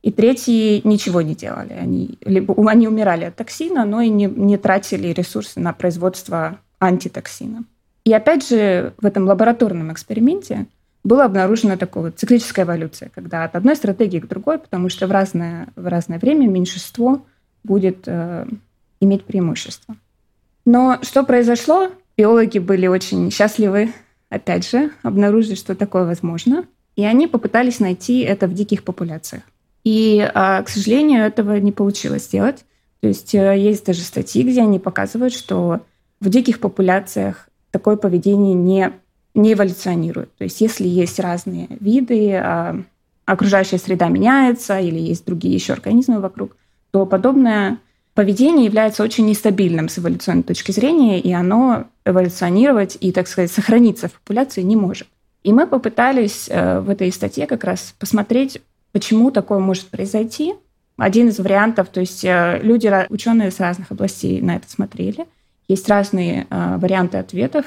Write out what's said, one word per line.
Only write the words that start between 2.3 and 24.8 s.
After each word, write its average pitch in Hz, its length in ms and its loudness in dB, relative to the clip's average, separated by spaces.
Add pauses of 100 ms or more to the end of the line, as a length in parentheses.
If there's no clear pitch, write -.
у-, 208 160 2
они 220 200 6
умирали 202 380 0
от 175 100 -12
токсина, 311 500 -4
но 208 160 -2
и 233 80 2
не, 208 160 2
не 202 320 2
тратили 196 500 -2
ресурсы 180 520 -6
на 170 140 -4
производство 175 840 -4 (200)
антитоксина. 185 840 -4 (400)
И 220 100 4
опять 269 340 2
же, 208 500 0
в - 80 -2
этом 202 200 0
лабораторном 196 640 2
эксперименте 220 760 -2 (360)
было 262 220 6
обнаружено 196 500 2
такое 180 280 -6
вот 165 160 -10
циклическая 226 460 2
эволюция, 165 480 -8
когда 170 300 -8
от 165 120 -8
одной 226 200 2
стратегии 196 440 -2
к - 80 -10
другой, 294 320 -4
потому 180 300 -6
что - 180 -6
в 190 40 -2
разное, 170 640 -2
в 180 120 -10
разное 170 320 -4
время 269 280 2
меньшинство 196 800 -2 (380)
будет, 190 420 0
э, 170 420 -8 (520)
иметь 196 240 2
преимущество. - 720 -6 (720)
Но 247 360 4
что - 220 0
произошло? 254 640 2 (280)
Биологи 220 420 4
были 185 280 0
очень 185 440 0
счастливы, 208 600 0 (380)
опять 180 400 -4
же, 294 220 0 (100)